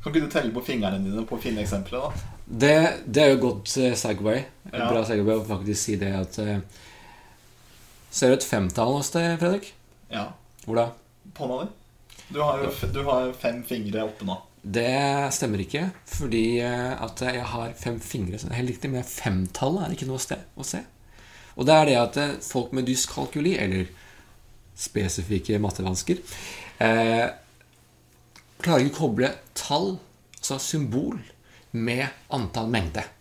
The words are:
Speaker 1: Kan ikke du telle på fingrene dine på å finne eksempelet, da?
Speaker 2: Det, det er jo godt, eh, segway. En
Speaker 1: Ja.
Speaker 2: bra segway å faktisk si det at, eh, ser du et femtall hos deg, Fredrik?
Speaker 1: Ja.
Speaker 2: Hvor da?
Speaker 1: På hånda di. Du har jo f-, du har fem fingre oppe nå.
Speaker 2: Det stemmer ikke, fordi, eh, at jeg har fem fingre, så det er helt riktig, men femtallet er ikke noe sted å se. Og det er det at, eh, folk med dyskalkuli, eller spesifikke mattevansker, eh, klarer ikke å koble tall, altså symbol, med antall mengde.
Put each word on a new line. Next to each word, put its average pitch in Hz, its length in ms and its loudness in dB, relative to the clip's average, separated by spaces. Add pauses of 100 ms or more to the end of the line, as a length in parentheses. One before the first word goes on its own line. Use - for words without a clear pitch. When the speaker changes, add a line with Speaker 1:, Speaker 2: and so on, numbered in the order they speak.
Speaker 1:
Kan 147 80 -6
ikke 151 160 2
du - 60 -8
telle 131 220 0
på 123 120 -4
fingrene 101 380 0
dine 104 240 -2
på 120 100 -6
å 113 40 -8
finne 110 200 -2
eksempelet, 104 460 -4
da? - 200 -8 (340)
Speaker 2:
Det, 147 120 8 (320)
det 131 160 4
er 143 140 10
jo 123 80 2
godt, 104 340 -2
eh, 127 160 4
segway. 107 480 0 (300)
En 110 80 -4
Speaker 1:
Ja. 120 100 0
Speaker 2:
bra 117 160 4
segway 107 320 4
å 107 80 -4
faktisk 101 320 -2
si 107 180 -2
det 98 160 -2
at, 95 260 -4
eh, 104 200 -2 (1500)
ser - 180 2
du 127 60 10
et 131 100 0
femtall 113 520 2
hos 143 140 -2
deg, 170 280 0
Fredrik? 180 340 0 (380)
Speaker 1:
Ja. 104 160 -6 (400)
Speaker 2:
Hvor 110 100 -2
da? 117 120 4 (460)
Speaker 1:
På 247 120 -6
hånda 143 200 -4
di. 208 40 -8 (640)
Du 143 100 -4
har 139 160 2
jo 139 120 -2
f-, - 220 -4
du 139 120 -2
har 127 280 2
fem 123 300 -2
fingre 110 400 -4
oppe 110 240 -6
nå. 92 140 -4 (240)
Speaker 2:
Det 131 720 0
stemmer 107 240 0
ikke, 147 320 -2 (160)
fordi, 117 540 0
eh, 123 320 -2 (100)
at - 180 -8
jeg 123 220 -2
har 117 320 -6
fem 117 240 -4
fingre, 101 400 -4
så - 100 -10
det - 40 -4
er 123 100 -2
helt 123 80 0
riktig, 135 200 -6
men 123 120 -2
femtallet 120 840 -2
er - 80 -4
ikke 131 100 -8
noe 131 120 -4
sted - 200 -6 (180)
å - 80 -12
se. - 140 -6 (760)
Og 127 100 0
det 156 80 10
er 156 120 10
det 135 100 6
at, 120 200 4
eh, 143 240 -2
folk - 320 -4
med 131 140 0
dyskalkuli, 143 720 0
eller 92 280 0 (880)
spesifikke 98 840 -2
mattevansker, 95 580 -2 (640)
eh, 113 500 4 (1300)
klarer 143 240 6
ikke 143 80 -2
å - 140 -6
koble 123 260 2 (200)
tall, 185 440 -2 (400)
altså 135 220 -4
symbol, 147 580 -2 (540)
med 120 360 -2 (220)
antall 113 380 -2
mengde. 107 340 0 (180)